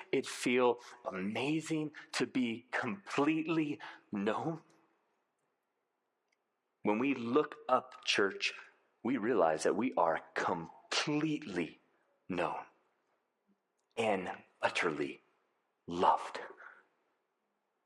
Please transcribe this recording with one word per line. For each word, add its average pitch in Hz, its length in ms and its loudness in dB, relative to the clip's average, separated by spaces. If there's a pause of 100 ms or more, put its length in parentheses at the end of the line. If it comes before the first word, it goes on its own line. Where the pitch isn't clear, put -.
(100)
it 135 140 2
feel - 540 4 (260)
amazing 143 880 -2 (220)
to 131 140 0
be 117 440 -2
completely 151 1080 0 (320)
known?" 110 500 -2 (2250)
When 107 160 2
we 135 160 0
look 123 420 0 (120)
up, - 380 0
church, - 480 0 (480)
we 127 160 0
realize 92 460 4
that 85 120 4
we 117 220 0
are 82 220 4 (140)
completely 104 1500 -4 (480)
known 78 360 -2 (1300)
and 98 320 0 (320)
utterly 73 580 -2 (680)
loved. - 540 2 (1500)